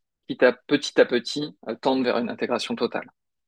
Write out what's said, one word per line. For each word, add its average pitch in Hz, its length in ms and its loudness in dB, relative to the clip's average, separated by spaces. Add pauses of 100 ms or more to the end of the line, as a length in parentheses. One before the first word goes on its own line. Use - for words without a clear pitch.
(280)
quitte 135 140 -6
à 123 120 8
petit - 460 -2
à 123 60 6
petit, 123 500 -4 (120)
euh, 117 80 -6
tendre 131 280 0
vers 113 140 0
une 117 120 -2
intégration 117 460 -4
totale. - 320 -4 (400)